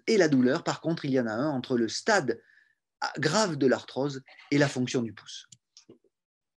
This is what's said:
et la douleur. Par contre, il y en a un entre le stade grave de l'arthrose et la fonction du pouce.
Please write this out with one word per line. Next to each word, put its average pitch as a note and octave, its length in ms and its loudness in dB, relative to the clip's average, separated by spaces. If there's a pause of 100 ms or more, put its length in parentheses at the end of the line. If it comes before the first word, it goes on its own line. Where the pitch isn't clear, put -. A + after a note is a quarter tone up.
et A3 100 4
la E3+ 100 6
douleur. C3+ 360 4
Par D3+ 180 -4
contre, E3 240 -4
il C#3 60 -2
y C3 80 2
en A#2 80 -2
a G#2+ 60 -4
un C3+ 160 -2
entre C3 280 -2
le A2+ 100 2
stade E3 540 0 (800)
grave D#3+ 380 0
de C3+ 100 2
l'arthrose C3 560 -2 (260)
et C#3+ 80 2
la C#3+ 100 4
fonction B2+ 360 -2
du G#2+ 100 -8
pouce. - 340 -18 (1120)